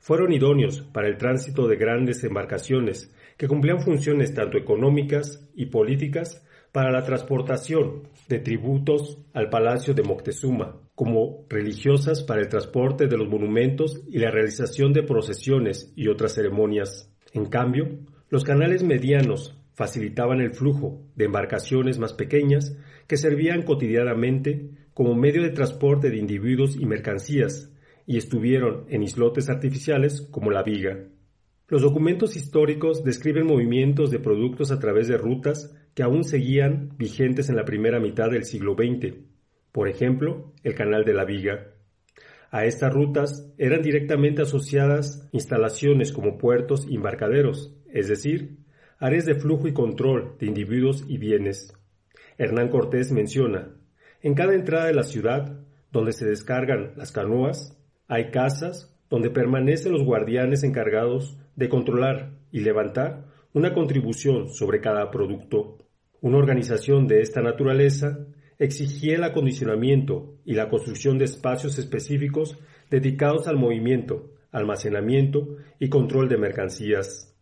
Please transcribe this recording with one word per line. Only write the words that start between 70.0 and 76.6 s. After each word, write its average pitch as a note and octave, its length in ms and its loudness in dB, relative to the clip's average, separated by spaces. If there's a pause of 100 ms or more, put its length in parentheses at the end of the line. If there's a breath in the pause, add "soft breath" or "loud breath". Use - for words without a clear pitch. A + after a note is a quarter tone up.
y A2+ 100 -4
la G#2+ 140 0
construcción A#2+ 500 0
de C3+ 60 4
espacios B2+ 540 -4
específicos C#3+ 800 -4 (320 loud breath)
dedicados C#3+ 580 2
al D#3 80 0
movimiento, A#2+ 760 0 (200 soft breath)
almacenamiento A2+ 1040 0 (220 loud breath)
y C3+ 100 -2
control C3 400 2
de A#2+ 100 2
mercancías. G2+ 1040 -4